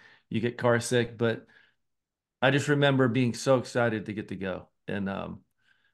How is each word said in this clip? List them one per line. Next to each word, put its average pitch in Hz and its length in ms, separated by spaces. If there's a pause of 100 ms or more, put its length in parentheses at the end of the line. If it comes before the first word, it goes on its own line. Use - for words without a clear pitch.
(300)
you 113 100
get 120 160
car 120 220
sick. 117 400
But 117 280 (920)
I 131 120
just 143 160
remember 143 400
being 120 260
so 135 240
excited 113 480
to 107 60
get 104 160
to 95 80
go. 90 320 (180)
And, 98 220
um, 90 320 (540)